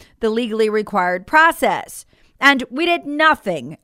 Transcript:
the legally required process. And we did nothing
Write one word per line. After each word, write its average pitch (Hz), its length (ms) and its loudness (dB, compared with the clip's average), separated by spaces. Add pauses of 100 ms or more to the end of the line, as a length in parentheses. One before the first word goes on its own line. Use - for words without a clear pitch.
(200)
the 226 100 -2
legally 220 400 -2
required 190 560 -2
process. 311 800 0 (320)
And 269 320 2
we 294 160 -4
did 349 200 -2
nothing 277 800 -2